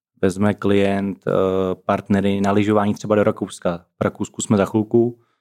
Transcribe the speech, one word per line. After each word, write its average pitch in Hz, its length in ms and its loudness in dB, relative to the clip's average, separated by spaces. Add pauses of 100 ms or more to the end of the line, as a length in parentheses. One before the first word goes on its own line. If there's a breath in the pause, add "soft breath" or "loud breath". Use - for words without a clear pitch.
(220)
vezme 98 320 0
klient, 98 760 -2
eh, - 40 0 (540)
partnery 98 560 0
na 98 100 0
lyžování 104 420 2
třeba 104 220 -2
do 104 80 4
Rakouska. 95 600 -4 (140)
V - 40 -2
Rakousku - 380 -6
jsme 110 160 2
za 95 80 4
chvilku, 117 540 0 (220)